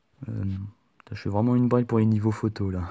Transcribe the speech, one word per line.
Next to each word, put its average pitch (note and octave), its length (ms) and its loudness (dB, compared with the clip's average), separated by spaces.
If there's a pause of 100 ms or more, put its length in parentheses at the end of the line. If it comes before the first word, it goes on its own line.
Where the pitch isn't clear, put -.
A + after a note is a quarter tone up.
(280)
Euh, G#2+ 140 -6
putain, G2 720 -10
je G#2 60 -12
fais G#2 100 -4
vraiment A2+ 240 2
une B2 140 4
braille B2 160 4
pour A#2 140 2
les A2 80 4
niveaux A2 240 2
photos, G#2+ 420 -2
là. F2+ 80 -4 (100)